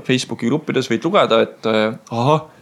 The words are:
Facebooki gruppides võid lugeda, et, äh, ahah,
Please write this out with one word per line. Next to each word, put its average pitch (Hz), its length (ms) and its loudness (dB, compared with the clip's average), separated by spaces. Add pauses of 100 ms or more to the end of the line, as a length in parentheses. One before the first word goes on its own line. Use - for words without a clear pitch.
Facebooki 120 480 -2
gruppides 135 400 -2
võid 113 160 -2
lugeda, 131 360 4
et, - 240 -4
äh, 110 280 0 (160)
ahah, 135 320 0 (200)